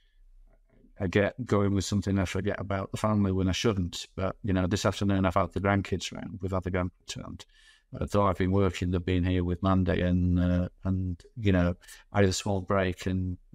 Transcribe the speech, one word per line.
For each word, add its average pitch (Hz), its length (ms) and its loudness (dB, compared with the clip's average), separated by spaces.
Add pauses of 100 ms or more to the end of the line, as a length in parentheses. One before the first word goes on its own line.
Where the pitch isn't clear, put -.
(1000)
I 98 80 -2
get 101 380 0
going 101 280 2
with 98 120 0
something, 98 340 0
I 95 60 0
forget 95 340 -4
about 98 320 -6
the 120 60 -6
family 104 340 2
when 92 160 2
I 92 40 2
shouldn't. 95 640 -2
But, 95 280 -4
you 98 100 0
know, 92 140 2
this 95 180 0
afternoon 98 400 0
I've 90 100 0
had 95 180 0
the 90 80 -4
grandkids 98 500 0
round. - 300 -12
We've 92 100 -6
had 92 120 -2
the 90 80 -4
grandkids 90 460 -4
round. 87 280 -14 (540)
Although 101 260 2
I've 92 120 0
been 92 140 2
working, 95 380 2
they've 90 160 -2
been 92 180 2
here 92 200 2
with 87 180 -2
Mandy, 92 400 2
and, 90 380 2
uh, 90 300 2 (140)
and, 92 380 -4 (180)
you 101 120 2
know, 87 240 2 (360)
I 101 100 2
had 98 80 6
a 92 40 0
small 98 280 -2
break, 95 440 -2
and 92 320 -2 (180)